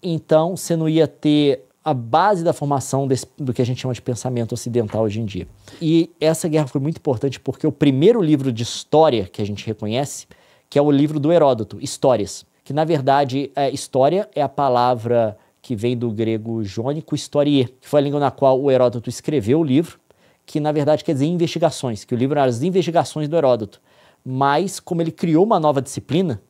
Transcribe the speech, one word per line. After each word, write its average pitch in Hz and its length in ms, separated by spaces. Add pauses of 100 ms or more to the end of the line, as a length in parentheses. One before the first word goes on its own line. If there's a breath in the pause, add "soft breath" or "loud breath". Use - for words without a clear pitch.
Então 165 540
você - 180
não 160 140
ia 156 180
ter 147 580 (180)
a 156 100
base 160 500
da 165 120
formação 139 520
desse, 131 200 (100)
do 131 160
que - 80
a 123 60
gente 123 160
chama 131 100
de 117 80
pensamento 120 520
ocidental 113 500
hoje 107 180
em 117 60
dia. 90 200 (360 loud breath)
E 165 360
essa 156 300
guerra 151 180
foi 139 140
muito 156 160
importante 139 420
porque - 280
o 151 60
primeiro 156 500
livro 139 280
de 117 120
história 135 680
que - 120
a - 20
gente 104 220
reconhece, 113 600 (440 soft breath)
que - 80
é 143 40
o 147 80
livro 147 300
do 143 100
Heródoto, 131 520
Histórias, 123 640 (160)
que - 100
na 156 140
verdade, 139 680
é, 139 160
história 143 640
é 151 60
a 139 80
palavra 120 880 (240 soft breath)
que - 160
vem 120 180
do 120 160
grego 110 540
jônico, 131 500
historie, 143 520 (120)
que - 80
foi 147 140
a - 20
língua 143 180
na 135 100
qual 131 280
o 139 120
Heródoto 123 400
escreveu 135 500
o 170 40
livro, 151 340 (480 soft breath)
que - 140
na 151 120
verdade 151 320
quer 170 80
dizer 139 140
investigações, 160 760
que - 120
o - 20
livro 135 220
era 135 100
as 117 140
investigações 165 680
do 160 80
Heródoto. 123 420 (460 soft breath)
Mas, 139 560
como 170 220
ele 160 100
criou 170 320
uma 214 160
nova 147 220
disciplina 143 680